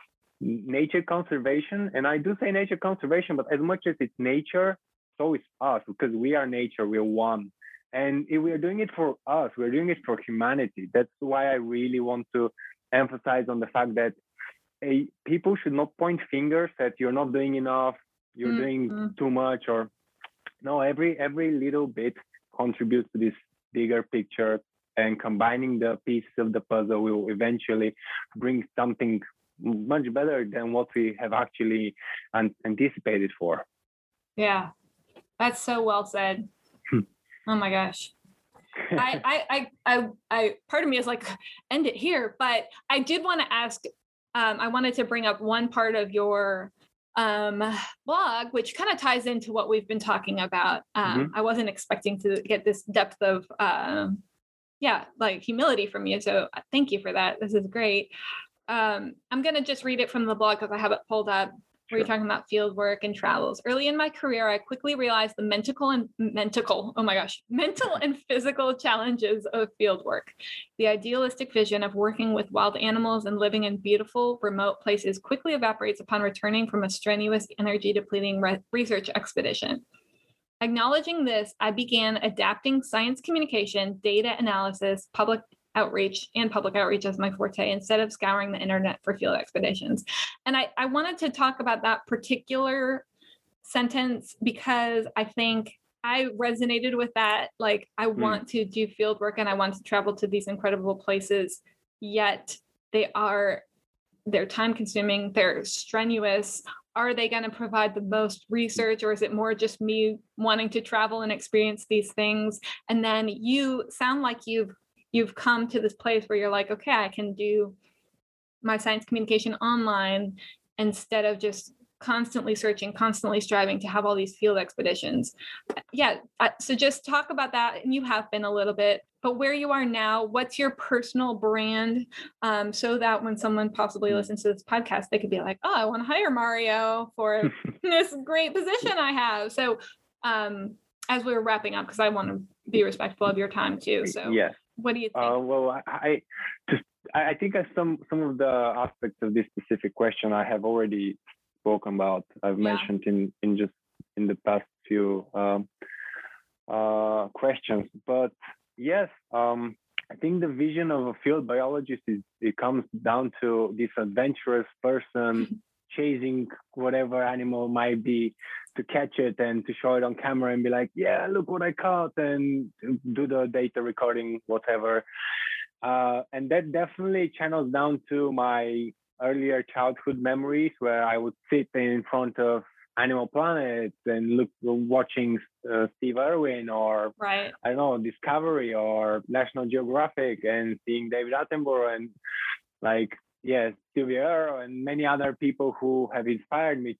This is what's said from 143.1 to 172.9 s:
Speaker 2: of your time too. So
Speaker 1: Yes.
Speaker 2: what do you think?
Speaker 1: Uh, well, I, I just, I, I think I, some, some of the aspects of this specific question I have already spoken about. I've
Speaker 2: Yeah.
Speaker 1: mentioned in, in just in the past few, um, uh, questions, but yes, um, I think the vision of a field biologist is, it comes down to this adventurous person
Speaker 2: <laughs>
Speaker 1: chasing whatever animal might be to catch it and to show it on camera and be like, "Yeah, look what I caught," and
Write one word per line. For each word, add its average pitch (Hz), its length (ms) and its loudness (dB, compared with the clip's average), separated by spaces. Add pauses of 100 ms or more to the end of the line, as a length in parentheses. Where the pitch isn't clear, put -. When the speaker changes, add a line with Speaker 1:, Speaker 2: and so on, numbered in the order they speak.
Speaker 2:
of 196 100 2
your 196 120 0
time 202 280 -2
too. 208 300 0
So 185 240 -4
Speaker 1:
Yes. 107 240 4 (220)
Speaker 2:
what 233 160 -2
do 240 80 -4
you 220 80 -4
think? 123 140 -2
Speaker 1:
Uh, 120 140 2
well, 131 320 2
I, 123 160 -4
I 151 360 0 (480)
just, - 140 2 (300)
I, 151 180 2
I - 40 -2
think 196 200 -2
I, 180 200 0
some, 165 240 0 (100)
some 156 140 0
of 135 160 -2
the 135 80 4
aspects 120 720 0
of 107 140 0
this 113 120 4
specific - 460 -2
question 110 400 0
I 104 120 2
have 107 180 -2
already 107 540 0 (420)
spoken 104 360 0
about. 95 300 0 (160)
I've 98 160 0
Speaker 2:
Yeah. 104 160 2
Speaker 1:
mentioned 101 320 -2
in, 98 280 0 (100)
in 104 140 2
just 104 160 -2 (440)
in 104 80 0
the 101 100 0 (100)
past 104 200 2 (220)
few, 101 480 0
um, 101 320 0 (1000)
uh, 110 640 0
questions, 120 560 -2 (180)
but 127 240 0 (460)
yes, 170 320 -2 (240)
um, 120 420 0 (360)
I 110 40 -16
think 170 260 -2
the 170 60 0
vision 151 440 -2
of 131 160 0
a 117 60 -4 (100)
field 147 220 2
biologist 127 640 -2
is, 104 140 -2 (180)
it 110 180 -2
comes 127 280 0 (180)
down 117 280 0 (100)
to 113 360 0
this 117 200 -2
adventurous 120 680 0 (140)
person 117 800 0 (140)
Speaker 2:
<laughs> - 160 -20
Speaker 1:
chasing 131 560 -2 (260)
whatever 127 480 0
animal 123 460 -2
might 120 340 2
be 117 320 0 (440)
to 123 60 -2
catch - 360 -2
it 123 200 0
and 117 260 0
to 120 160 -6
show 127 140 4
it 123 80 2
on 120 120 0
camera 127 380 -2
and 123 100 2
be 123 60 2
like, 123 260 0
"Yeah, - 340 2
look 196 220 0
what 180 100 -2
I 175 120 0
caught," 175 420 0
and 139 560 0 (400)